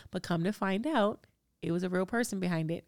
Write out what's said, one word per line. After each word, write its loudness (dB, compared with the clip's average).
But -4
come 0
to 2
find -2
out, 2
it -2
was 2
a -2
real 2
person -2
behind 0
it -4